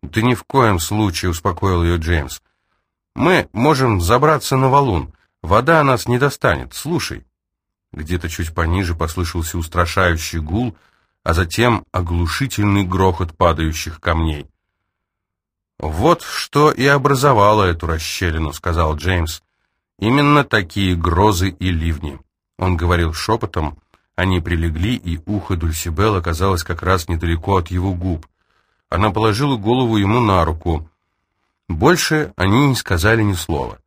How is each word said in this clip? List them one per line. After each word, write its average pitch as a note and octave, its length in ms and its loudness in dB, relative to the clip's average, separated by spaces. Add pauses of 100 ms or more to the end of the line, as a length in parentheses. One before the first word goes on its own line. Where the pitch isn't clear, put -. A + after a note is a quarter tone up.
«Да D#2 200 -4
ни B2 120 2
в - 100 -10
коем A2+ 340 4
случае», — F#2+ 520 -2
успокоил F2+ 540 0
ее E2+ 140 2
Джеймс. D#2+ 420 -4 (760)
«Мы D#3+ 380 2
можем B2+ 480 2
забраться C3 560 2
на C3 120 4
валун. B2 440 2 (300)
Вода C3 420 4
нас B2+ 240 0
не B2 100 2
достанет. G#2 560 -2
Слушай». - 500 -6 (680)
Где-то E2 360 -6
чуть D#2+ 260 -8
пониже E2+ 400 0
послышался E2 600 -6
устрашающий E2+ 840 -2
гул, G2 360 -4 (460)
а F2 100 -2
затем G2 600 0
оглушительный F2+ 920 0
грохот F2+ 520 0
падающих D#2+ 640 -2
камней. D#2+ 460 -2 (1300)
«Вот G2+ 440 0
что - 480 0
и C3 160 0
образовало C3 800 4
эту E2+ 220 -2
расщелину», — D#2+ 680 -4
сказал D#2+ 420 -2
Джеймс. E2 460 -2 (560)
«Именно C#3+ 460 4
такие F#2+ 520 0
грозы F#2 540 2
и F#2 200 -4
ливни». D#2 480 -4 (400)
Он F#2 180 0
говорил E2+ 360 0
шепотом, E2 680 -4 (360)
они F2+ 260 0
прилегли, E2+ 560 -2
и E2 300 -6
ухо G2 300 -4
Дульсибел E2 600 -2
оказалось F2 480 -2
как E2+ 180 -8
раз F2+ 260 0
недалеко E2+ 500 0
от E2+ 100 -4
его F2+ 240 -2
губ. F2 340 -4 (640)
Она G#2 220 0
положила A2+ 460 0
голову A2+ 420 0
ему G#2 220 2
на F#2+ 240 4
руку. D#2+ 440 -4 (800)
Больше D3+ 680 0
они G#2+ 320 2
не C3 60 2
сказали G#2+ 480 0
ни G2+ 120 2
слова. C#2+ 520 -4